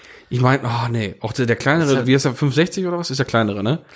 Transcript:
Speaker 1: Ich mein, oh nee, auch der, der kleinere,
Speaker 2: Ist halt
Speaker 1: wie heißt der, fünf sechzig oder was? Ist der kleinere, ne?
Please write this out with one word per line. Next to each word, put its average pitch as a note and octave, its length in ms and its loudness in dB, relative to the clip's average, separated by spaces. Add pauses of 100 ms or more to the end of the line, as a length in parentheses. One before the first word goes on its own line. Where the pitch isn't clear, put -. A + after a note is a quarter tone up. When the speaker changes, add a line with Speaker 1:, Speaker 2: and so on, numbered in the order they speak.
(300)
Speaker 1:
Ich B2 100 0
mein, C3 240 4
oh A#2 240 -4
nee, A2 320 -4
auch A2 120 -6
der, B2 140 -2
der A#2 100 2
kleinere, D3 340 2
Speaker 2:
Ist C3 60 4
halt B2 100 0
Speaker 1:
wie B2+ 80 4
heißt C#3 100 2
der, C3 100 0
fünf C#3 200 -2
sechzig F3+ 320 0
oder F3 120 -4
was? E3+ 120 -6
Ist C3+ 80 -6
der C3 80 0
kleinere, G#2 360 0
ne? D3 180 0 (160)